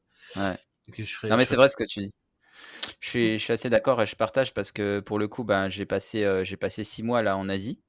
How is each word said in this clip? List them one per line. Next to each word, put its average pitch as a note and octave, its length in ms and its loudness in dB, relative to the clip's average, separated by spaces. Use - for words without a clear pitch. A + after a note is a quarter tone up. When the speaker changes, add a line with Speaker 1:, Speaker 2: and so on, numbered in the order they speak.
Speaker 1:
Ouais. F#2+ 200 -2
Speaker 2:
et - 40 -20
que A2 120 -12
je G#2+ 60 -10
serai, - 200 -8
Speaker 1:
Non, A2 80 2
mais B2+ 60 6
Speaker 2:
je B2+ 40 0
Speaker 1:
c'est - 80 0
Speaker 2:
serai B2 60 6
Speaker 1:
vrai C#3 80 8
ce - 80 -6
que A2+ 80 -2
tu - 160 -8
dis. G2+ 120 -8
Je - 100 -10
suis, A2 300 2
je - 40 -4
suis - 100 0
assez B2 160 -2
d'accord A#2 320 4
et G#2 40 4
je - 100 -8
partage B2 380 0
parce G2+ 180 -4
que G2+ 280 0
pour G#2+ 200 -4
le G#2 100 0
coup, A#2+ 160 -8
ben, G2 240 2
j'ai F#2+ 160 -6
passé, G2+ 400 0
euh, F#2+ 180 2
j'ai F#2 140 -8
passé G2+ 260 -4
six - 200 -8
mois A#2 180 2
là G2 160 2
en F#2+ 120 -4
Asie, G2 400 -4